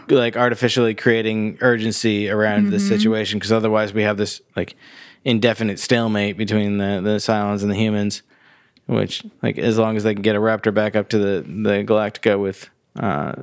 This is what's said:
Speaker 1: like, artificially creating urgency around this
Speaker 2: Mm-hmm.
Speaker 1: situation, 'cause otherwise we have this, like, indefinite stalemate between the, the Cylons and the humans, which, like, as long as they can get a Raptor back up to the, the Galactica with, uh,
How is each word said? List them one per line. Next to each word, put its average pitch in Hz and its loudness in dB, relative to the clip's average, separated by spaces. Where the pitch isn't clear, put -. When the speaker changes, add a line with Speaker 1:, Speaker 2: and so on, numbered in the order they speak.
Speaker 1:
like, 120 4
artificially 120 2
creating 110 0
urgency 110 0
around 104 2
this 101 0
Speaker 2:
Mm-hmm. 107 0
Speaker 1:
situation, 107 0
'cause 107 0
otherwise 107 2
we 107 0
have 107 0
this, 101 -4
like, - -6
indefinite 110 0
stalemate 107 0
between 104 -2
the, 101 -2
the 107 0
Cylons 104 -2
and 104 0
the 101 0
humans, 104 -2
which, - -2
like, 110 -2
as 110 0
long 110 2
as 104 -4
they 110 0
can 101 -8
get 107 2
a 104 0
Raptor 110 0
back 107 0
up 104 -2
to 110 2
the, 98 0
the 101 -2
Galactica 107 0
with, 98 -6
uh, 78 -2